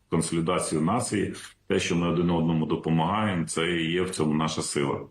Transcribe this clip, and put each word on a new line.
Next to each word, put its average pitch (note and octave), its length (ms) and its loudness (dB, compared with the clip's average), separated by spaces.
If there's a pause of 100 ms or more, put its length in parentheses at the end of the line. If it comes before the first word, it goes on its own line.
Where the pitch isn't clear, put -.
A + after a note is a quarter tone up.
(100)
консолідацію E2 720 0
нації. G#2 540 0 (340)
Те, F#2+ 120 2
що - 160 0
ми E2+ 120 2
один F2 220 2
одному D#2+ 360 2
допомагаємо, E2 800 0
це E2 240 -2
і E2 220 0
є F2+ 100 2
в F2+ 80 -2
цьому D2+ 240 0
наша D#2 280 0
сила. C#2 380 -2 (100)